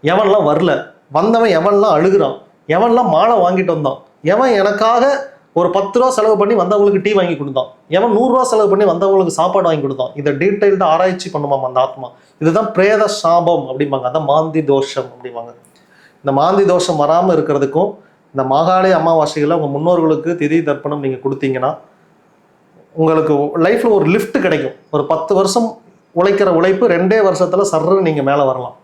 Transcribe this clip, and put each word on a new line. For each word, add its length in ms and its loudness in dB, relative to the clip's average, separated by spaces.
எவன்லாம் 480 2
வரல, 220 0
வந்தவன் 460 2
எவன்லாம் 380 2
அழுகுறான், 400 0
எவன்லாம் 400 2
மாலை 280 2
வாங்கிட்டு 320 0
வந்தான், 220 -4
எவன் 380 2
எனக்காக 440 2
ஒரு 180 2
பத்து 220 -2
ரூபா 180 4
செலவு 240 2
பண்ணி 140 2
வந்தவங்களுக்கு 500 2
டீ 80 0
வாங்கி 240 0
கொடுத்தான், 340 -6
எவன் 280 0
நூறு 160 0
ரூபா 120 2
செலவு 280 0
பண்ணி 180 2
வந்தவங்களுக்கு 480 0
சாப்பாடு 300 0
வாங்கி 160 -2
கொடுத்தான், 300 -6
இதை 180 -2
டீட்டெயில்டா 640 0
ஆராய்ச்சி 360 -2
பண்ணுமாம் 380 -4
அந்த 120 -2
ஆத்மா. 280 -4
இதுதான் 340 0
பிரேத 360 2
சாபம் 500 2
அப்படிம்பாங்க, 400 -6
அதான் 220 -4
மாந்தி 320 0
தோஷம் 500 -2
அப்படிம்பாங்க. 380 -16
இந்த 160 -2
மாந்தி 240 2
தோஷம் 360 0
வராம 360 2
இருக்கிறதுக்கும் 540 -2
இந்த 80 -4
மாகாளி 420 2
அமாவாசைகளை 640 0
உங்க 160 -2
முன்னோர்களுக்கு 560 0
திதி 180 0
தர்ப்பணம் 360 -6
நீங்க 180 -4
கொடுத்தீங்கன்னா 480 -4
உங்களுக்கு 340 2
லைஃப்ல 260 2
ஒரு 240 2
லிஃப்ட் 300 -2
கிடைக்கும். 300 -2
ஒரு 160 -2
பத்து 280 -2
வருஷம் 340 0
உழைக்கிற 340 2
உழைப்பு 300 0
ரெண்டே 380 2
வருஷத்துல 460 0
சர்ன்னு 360 0
நீங்க 140 -2
மேல 220 0
வரலாம். 400 -4